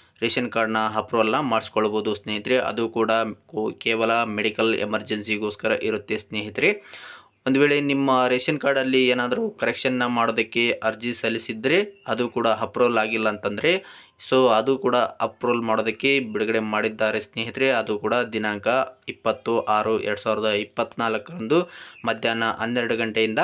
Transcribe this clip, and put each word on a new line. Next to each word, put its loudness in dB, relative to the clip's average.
ರೇಷನ್ -2
ಕಾರ್ಡ್‌ನ 0
ಅಪ್ರೂವಲ್ನ 0
ಮಾಡಿಸ್ಕೊಳ್ಬೋದು 0
ಸ್ನೇಹಿತರೆ. -2
ಅದು 0
ಕೂಡ 0
ಕೋ-, -6
ಕೇವಲ 2
ಮೆಡಿಕಲ್ 0
ಎಮರ್ಜೆನ್ಸಿಗೋಸ್ಕರ -2
ಇರುತ್ತೆ -2
ಸ್ನೇಹಿತರೆ. -2
ಒಂದು 4
ವೇಳೆ 4
ನಿಮ್ಮ 2
ರೇಷನ್ 0
ಕಾರ್ಡಲ್ಲಿ 4
ಏನಾದರೂ 0
ಕರೆಕ್ಷನ್ನ -2
ಮಾಡೋದಕ್ಕೆ 0
ಅರ್ಜಿ -2
ಸಲ್ಲಿಸಿದ್ರೆ -2
ಅದು 0
ಕೂಡ 0
ಅಪ್ರೂವಲ್ 2
ಆಗಿಲ್ಲ 0
ಅಂತಂದರೆ, -2
so 6
ಅದು 2
ಕೂಡ 2
ಅಪ್ರೂವಲ್ 0
ಮಾಡೋದಕ್ಕೆ 0
ಬಿಡುಗಡೆ -2
ಮಾಡಿದ್ದಾರೆ 0
ಸ್ನೇಹಿತರೆ. -2
ಅದು 0
ಕೂಡ 0
ದಿನಾಂಕ -2
ಇಪ್ಪತ್ತು -2
ಆರು 0
ಎರಡು -4
ಸಾವಿರದ -2
ಇಪ್ಪತ್ನಾಲ್ಕರಂದು -2
ಮಧ್ಯಾಹ್ನ 0
ಹನ್ನೆರಡು -2
ಗಂಟೆಯಿಂದ 0